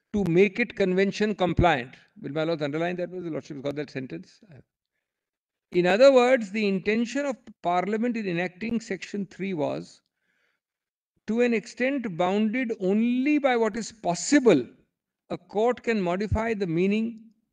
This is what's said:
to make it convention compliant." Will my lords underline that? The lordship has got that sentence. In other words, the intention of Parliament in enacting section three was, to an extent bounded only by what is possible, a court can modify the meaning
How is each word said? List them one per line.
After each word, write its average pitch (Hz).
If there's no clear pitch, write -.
to 202
make 185
it -
convention 196
compliant." 156
Will 139
my 156
lords 160
underline 160
that? 170
The 185
lordship 143
has 123
got 143
that 147
sentence. 143
In 175
other 240
words, 247
the 214
intention 208
of 277
Parliament 208
in 214
enacting 180
section 196
three 190
was, 139
to 226
an 240
extent 240
bounded 214
only 240
by 262
what 220
is 214
possible, 180
a 180
court 226
can 226
modify 208
the 196
meaning 202